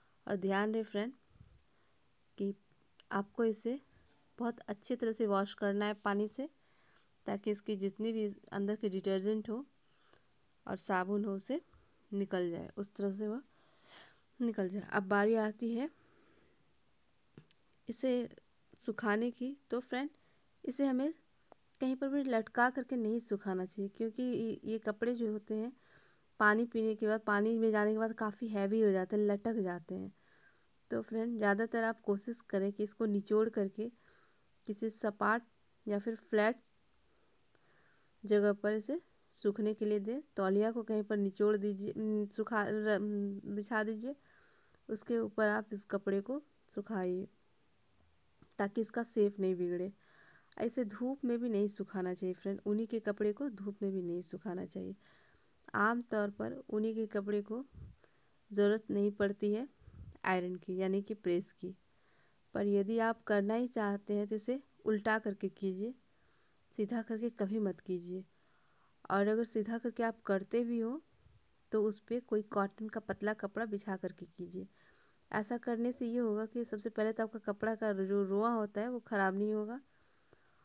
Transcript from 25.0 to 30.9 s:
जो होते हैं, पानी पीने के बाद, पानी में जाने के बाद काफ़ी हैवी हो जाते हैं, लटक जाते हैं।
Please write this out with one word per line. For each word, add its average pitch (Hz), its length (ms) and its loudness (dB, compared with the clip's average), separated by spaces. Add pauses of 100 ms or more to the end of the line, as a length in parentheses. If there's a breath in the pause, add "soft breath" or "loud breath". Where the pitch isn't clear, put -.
जो 226 160 0
होते 214 240 -6
हैं, 226 160 -2 (680 soft breath)
पानी 214 260 6
पीने 220 300 0
के 214 120 0
बाद, 214 140 2
पानी 214 340 2
में 226 160 4
जाने 214 200 4
के 220 60 2
बाद 226 180 0
काफ़ी 220 340 -4
हैवी 208 320 2
हो 208 100 8
जाते 190 240 2
हैं, 208 100 4
लटक 208 360 0
जाते 175 340 -4
हैं। 190 160 -8 (800 soft breath)